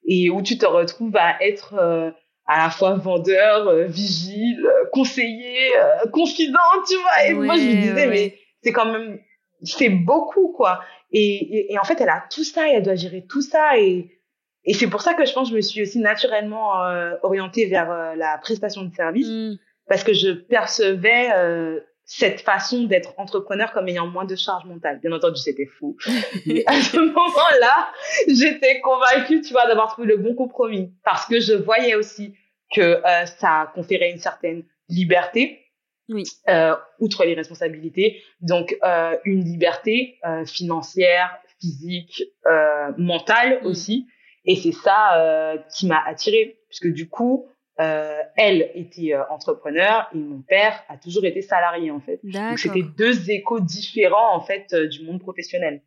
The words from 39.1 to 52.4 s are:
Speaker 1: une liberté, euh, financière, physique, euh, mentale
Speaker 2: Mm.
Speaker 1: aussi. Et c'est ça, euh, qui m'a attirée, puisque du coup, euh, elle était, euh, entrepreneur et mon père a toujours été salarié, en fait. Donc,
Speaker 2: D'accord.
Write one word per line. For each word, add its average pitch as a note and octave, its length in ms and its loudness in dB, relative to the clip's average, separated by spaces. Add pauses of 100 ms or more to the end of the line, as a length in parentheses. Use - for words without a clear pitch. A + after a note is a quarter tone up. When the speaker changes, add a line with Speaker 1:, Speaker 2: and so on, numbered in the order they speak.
Speaker 1:
une F#3+ 200 0
liberté, F3 840 -2
euh, D#3+ 180 -6
financière, F3 920 0 (220)
physique, E3+ 640 -8 (220)
euh, D3+ 520 2
mentale A3 640 0
Speaker 2:
Mm. G3+ 40 -6
Speaker 1:
aussi. G3+ 400 -4 (380)
Et F#3 120 4
c'est E3 160 -2
ça, G3 460 4
euh, D#3 380 0 (180)
qui F#3+ 120 -2
m'a D#3 180 2
attirée, G#3+ 540 0 (100)
puisque - 240 -2
du E3 160 -8
coup, B3 380 -2 (340)
euh, D#3 380 -2 (180)
elle G3 380 4
était, E3+ 400 -6
euh, C#3 160 -2
entrepreneur E3 840 0
et D#3+ 40 -6
mon D3 240 -10
père G#3 480 2
a C#3+ 80 -18
toujours F3+ 260 -4
été F#3 160 -2
salarié, E3+ 500 0
en D3 100 -10
fait. F3 240 -10
Donc, G3 100 -12
Speaker 2:
D'accord. G#3+ 240 -6